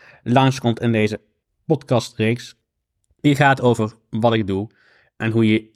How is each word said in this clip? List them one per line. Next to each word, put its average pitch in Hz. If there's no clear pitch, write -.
langskomt 123
in 117
deze 107
podcastreeks. 123
Die 143
gaat 139
over 117
wat 113
ik 110
doe 98
en 113
hoe 113
je 107